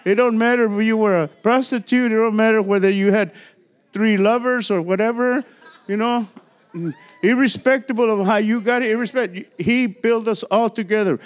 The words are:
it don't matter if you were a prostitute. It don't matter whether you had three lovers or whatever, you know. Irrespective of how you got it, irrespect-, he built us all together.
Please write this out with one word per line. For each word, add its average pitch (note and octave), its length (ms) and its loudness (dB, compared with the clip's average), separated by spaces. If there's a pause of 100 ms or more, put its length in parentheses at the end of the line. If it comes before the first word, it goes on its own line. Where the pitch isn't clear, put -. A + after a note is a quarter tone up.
it G3 120 2
don't A#3+ 200 2
matter A#3 340 2
if G3+ 140 -2
you A3 140 2
were G3 240 2
a D3 60 -4
prostitute. B3 840 0
It A3 40 0
don't A3 200 0
matter A3 240 2
whether G3 300 0
you G3 220 2
had G3+ 200 0 (600)
three G#3 260 2
lovers A#3+ 520 0
or F3+ 120 0
whatever, A#3 600 -2 (440)
you G3+ 100 -4
know. A#3 320 -2 (920)
Irrespective B3 800 0
of G#3+ 260 0
how G#3+ 120 2
you A3 220 0
got A#3+ 220 -2
it, A3+ 80 -2
irrespect-, A3 680 -6
he A#3+ 260 0
built A3+ 400 -2
us A3 180 -2
all A3+ 240 0
together. G3+ 580 -2